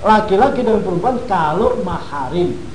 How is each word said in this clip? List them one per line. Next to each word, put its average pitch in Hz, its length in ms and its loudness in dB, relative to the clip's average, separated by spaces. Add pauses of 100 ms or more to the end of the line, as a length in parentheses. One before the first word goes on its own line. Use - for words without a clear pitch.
Laki-laki 214 640 2
dengan 208 160 2
perempuan 185 400 0
kalau 185 640 0
maharim. 147 720 -4 (160)